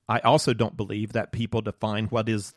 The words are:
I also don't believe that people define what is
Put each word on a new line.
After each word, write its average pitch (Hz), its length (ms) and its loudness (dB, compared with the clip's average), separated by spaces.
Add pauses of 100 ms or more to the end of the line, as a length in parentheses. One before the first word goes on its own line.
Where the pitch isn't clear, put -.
I 113 120 0
also 131 340 4
don't 113 220 0
believe 104 380 -6
that 113 180 -4
people 117 300 -2
define 107 460 -2
what 110 200 0
is 107 280 -2